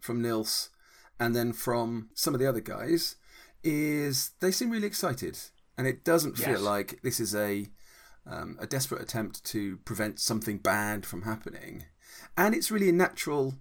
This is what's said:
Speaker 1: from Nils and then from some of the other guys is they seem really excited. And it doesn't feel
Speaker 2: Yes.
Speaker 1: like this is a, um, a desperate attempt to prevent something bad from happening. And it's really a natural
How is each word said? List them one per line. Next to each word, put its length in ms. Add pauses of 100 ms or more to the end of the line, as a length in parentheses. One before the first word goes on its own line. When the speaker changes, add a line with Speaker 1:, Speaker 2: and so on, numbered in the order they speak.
Speaker 1:
from 220
Nils 480 (480)
and 160
then 180
from 640
some 200
of 60
the 80
other 120
guys 560 (480)
is 680 (100)
they 100
seem 200
really 160
excited. 520 (400)
And 80
it 180
doesn't 320
feel 180
Speaker 2:
Yes. 60
Speaker 1:
like 420
this 180
is 140
a, 320 (600)
um, 340
a 60
desperate 340
attempt 460
to 320
prevent 420
something 380
bad 480
from 160
happening. 640 (520)
And 180
it's 160
really 180
a 40
natural 680